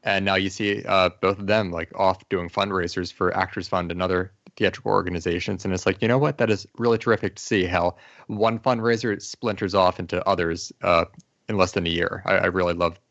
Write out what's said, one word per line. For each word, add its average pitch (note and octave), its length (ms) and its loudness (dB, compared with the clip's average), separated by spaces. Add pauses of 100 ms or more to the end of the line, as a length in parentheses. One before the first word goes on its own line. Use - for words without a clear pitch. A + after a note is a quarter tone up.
And G2 220 0
now G2 100 2
you F#2+ 140 0
see, G2+ 340 -2
uh, F#2 280 2 (100)
both F#2+ 180 2
of G2 80 -8
them, G#2 240 2
like, E2 260 -8
off F#2+ 300 0
doing F2 220 -4
fundraisers F#2+ 640 -2
for F2+ 240 0
Actors F#2 320 -4
Fund F2 200 -2
and F2 120 -4
other F#2 320 0 (240)
theatrical G2+ 340 0
organizations. F2+ 760 -2
And F#2+ 80 -2
it's F#2 120 -2
like, - 160 0
you A#2 60 0
know A#2+ 100 4
what? C#3+ 200 0
That A2+ 140 0
is G2+ 160 -2 (100)
really A#2 200 2
terrific G#2+ 400 0
to - 40 -16
see G2+ 240 2
how F2 300 0 (320)
one A2 320 0
fundraiser A#2 600 0
splinters G2+ 520 -4
off F#2 260 4
into F2+ 280 -2
others, E2+ 440 0 (120)
uh, F2 220 4 (420)
in G#2+ 100 -2
less F#2 140 2
than F2 160 -2
a - 20 -2
year. F2 360 -2
I, F#2+ 80 2
I F#2+ 140 2
really F2+ 260 2
love E2+ 260 -2 (120)